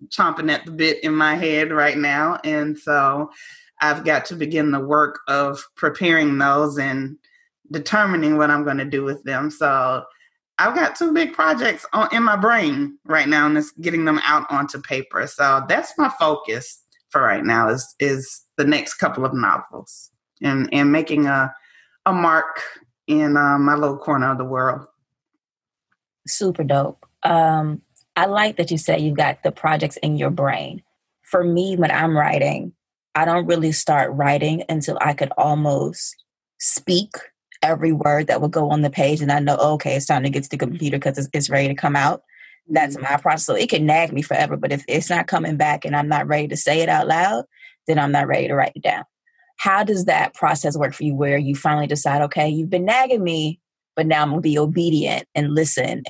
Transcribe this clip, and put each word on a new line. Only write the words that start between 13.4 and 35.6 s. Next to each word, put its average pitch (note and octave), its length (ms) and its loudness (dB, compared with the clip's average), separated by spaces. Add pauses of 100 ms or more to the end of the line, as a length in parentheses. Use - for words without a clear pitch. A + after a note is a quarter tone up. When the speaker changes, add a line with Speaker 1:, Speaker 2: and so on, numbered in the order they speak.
Speaker 1:
and D3+ 120 2
it's D3 140 -2
getting E3 320 -2
them D#3 200 2
out D3 260 0
onto C#3+ 300 -4
paper. C3 460 -6
So C3+ 420 2
that's B3 300 0
my C#4+ 100 2 (100)
focus C#3+ 640 -2 (280)
for C#3 120 2
right G#2 220 0
now A2+ 260 2
is, B2+ 300 -4
is C3+ 420 -4 (160)
the C#3+ 60 0
next C#3+ 300 0
couple C#3 300 -2
of C3 80 -2
novels - 800 -2 (320)
and, C3+ 300 0
and C#3+ 200 2
making D3+ 340 2
a, C3+ 280 0 (500)
a F#3+ 80 2
mark E3 480 0 (460)
in, D3+ 300 2
uh, C#3+ 220 4
my C#3+ 180 4
little C#3+ 200 0
corner C3+ 360 0
of B2+ 60 -4
the B2+ 60 -4
world. C3 400 -2 (1400)
Speaker 2:
Super F3+ 380 -2
dope. C#3 420 0 (160)
Um, D#3 600 2 (340)
I F3 100 4
like G#3 300 0
that E3+ 140 -2
you E3 80 0
said D#3+ 220 0
you've D3+ 160 -2
got C#3+ 260 0
the D3+ 100 0
projects D#3 460 -2
in D3+ 180 -2
your C#3 140 -2
brain. C3+ 520 -4 (400)
For F3+ 220 0
me, F3+ 320 0
when E3 140 4
I'm D#3+ 260 0
writing, D3 560 0 (420)
I D#3 100 2
don't E3+ 220 0
really D#3+ 260 2
start D3 400 0
writing D3 560 0
until D3+ 320 -4
I D3 140 0
could C#3 240 -4
almost D3 800 0 (440)